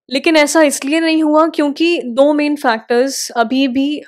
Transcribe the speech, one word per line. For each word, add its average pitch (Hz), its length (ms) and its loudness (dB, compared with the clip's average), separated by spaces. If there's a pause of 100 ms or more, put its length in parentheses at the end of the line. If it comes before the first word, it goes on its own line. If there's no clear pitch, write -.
(100)
लेकिन 311 260 0
ऐसा 302 260 4
इसलिए 285 380 0
नहीं 320 220 0
हुआ 302 240 2
क्योंकि 320 580 -2
दो 262 280 2
मेन 294 240 -2
फैक्टर्स 247 720 -2
अभी 262 380 0
भी, 277 400 -4